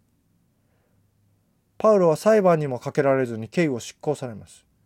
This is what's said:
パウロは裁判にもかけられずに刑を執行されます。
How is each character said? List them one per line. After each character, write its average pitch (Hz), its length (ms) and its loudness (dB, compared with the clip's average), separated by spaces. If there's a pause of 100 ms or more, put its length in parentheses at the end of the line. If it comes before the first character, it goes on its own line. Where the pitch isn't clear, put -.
(1800)
パ 220 140 2
ウ 214 80 4
ロ 175 100 4
は 156 80 2
裁 214 240 2
判 180 200 4
に 147 80 -4
も 123 100 -6
か 139 140 -10
け 151 100 -2
ら 135 160 2
れ 131 80 -2
ず 117 100 -8
に 110 120 -10
刑 170 200 -2
を 120 120 -4
執 - 200 -18
行 151 140 -4
さ 131 140 -12
れ 113 80 -14
ま 98 100 -20
す。 - 180 -20 (220)